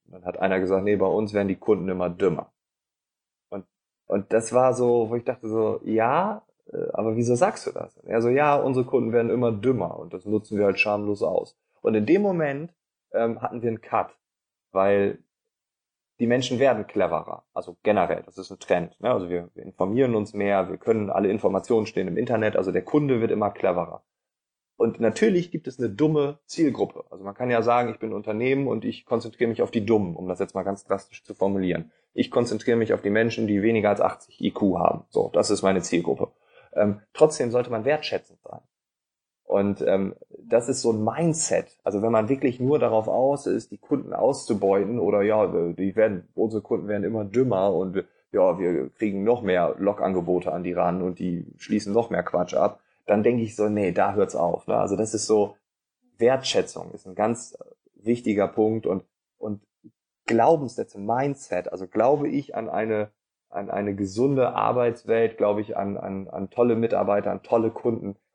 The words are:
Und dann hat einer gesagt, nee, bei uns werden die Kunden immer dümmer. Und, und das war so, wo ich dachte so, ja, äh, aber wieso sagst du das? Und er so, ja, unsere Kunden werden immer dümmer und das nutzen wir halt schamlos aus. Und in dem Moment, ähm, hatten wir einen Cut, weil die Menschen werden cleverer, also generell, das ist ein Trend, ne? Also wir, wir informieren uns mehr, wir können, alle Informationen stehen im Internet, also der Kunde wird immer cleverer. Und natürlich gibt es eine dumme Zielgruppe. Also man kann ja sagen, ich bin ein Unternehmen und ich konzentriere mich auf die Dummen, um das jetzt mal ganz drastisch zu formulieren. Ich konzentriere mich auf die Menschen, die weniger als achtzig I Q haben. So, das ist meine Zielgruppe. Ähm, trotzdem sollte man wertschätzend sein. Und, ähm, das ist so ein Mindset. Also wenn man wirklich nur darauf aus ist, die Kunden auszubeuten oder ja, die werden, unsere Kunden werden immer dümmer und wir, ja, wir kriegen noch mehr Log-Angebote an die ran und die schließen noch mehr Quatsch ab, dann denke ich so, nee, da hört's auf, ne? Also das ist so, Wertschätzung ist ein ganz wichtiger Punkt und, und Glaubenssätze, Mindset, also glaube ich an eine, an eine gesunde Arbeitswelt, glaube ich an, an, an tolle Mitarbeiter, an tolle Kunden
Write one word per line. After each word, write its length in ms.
Und 80
dann 100
hat 140
einer 220
gesagt, 240
nee, 120
bei 100
uns 280
werden 140
die 80
Kunden 340
immer 180
dümmer. 440
Und, 160
und 260
das 220
war 180
so, 380
wo 60
ich 80
dachte 220
so, 380
ja, 600
äh, 220
aber 220
wieso 180
sagst 320
du 60
das? 260
Und 100
er 140
so, 80
ja, 260
unsere 300
Kunden 260
werden 180
immer 220
dümmer 460
und 160
das 100
nutzen 320
wir 80
halt 160
schamlos 420
aus. 360
Und 120
in 120
dem 160
Moment, 500
ähm, 300
hatten 180
wir 80
einen 140
Cut, 340
weil 480
die 80
Menschen 340
werden 260
cleverer, 680
also 300
generell, 420
das 140
ist 120
ein 80
Trend, 420
ne? 100
Also 180
wir, 260
wir 100
informieren 500
uns 200
mehr, 360
wir 60
können, 340
alle 180
Informationen 580
stehen 200
im 100
Internet, 380
also 160
der 120
Kunde 380
wird 120
immer 180
cleverer. 540
Und 240
natürlich 500
gibt 160
es 120
eine 120
dumme 560
Zielgruppe. 640
Also 140
man 100
kann 160
ja 120
sagen, 280
ich 80
bin 120
ein 40
Unternehmen 540
und 160
ich 200
konzentriere 460
mich 120
auf 80
die 140
Dummen, 300
um 140
das 100
jetzt 160
mal 80
ganz 220
drastisch 400
zu 100
formulieren. 580
Ich 160
konzentriere 460
mich 160
auf 100
die 80
Menschen, 360
die 160
weniger 280
als 100
achtzig 400
I 120
Q 260
haben. 300
So, 240
das 180
ist 120
meine 200
Zielgruppe. 500
Ähm, 280
trotzdem 360
sollte 200
man 140
wertschätzend 580
sein. 180
Und, 380
ähm, 320
das 300
ist 120
so 120
ein 120
Mindset. 800
Also 180
wenn 100
man 160
wirklich 300
nur 200
darauf 300
aus 380
ist, 240
die 80
Kunden 340
auszubeuten 840
oder 240
ja, 240
die 220
werden, 400
unsere 280
Kunden 260
werden 160
immer 200
dümmer 500
und 200
wir, 100
ja, 260
wir 320
kriegen 320
noch 200
mehr 360
Log-Angebote 720
an 100
die 100
ran 300
und 160
die 280
schließen 340
noch 180
mehr 120
Quatsch 320
ab, 260
dann 160
denke 200
ich 140
so, 120
nee, 240
da 220
hört's 220
auf, 300
ne? 100
Also 200
das 160
ist 140
so, 300
Wertschätzung 720
ist 140
ein 80
ganz 440
wichtiger 540
Punkt 380
und, 180
und 240
Glaubenssätze, 720
Mindset, 720
also 140
glaube 420
ich 260
an 140
eine, 420
an 220
eine 240
gesunde 560
Arbeitswelt, 840
glaube 260
ich 140
an, 200
an, 320
an 220
tolle 260
Mitarbeiter, 560
an 100
tolle 280
Kunden 460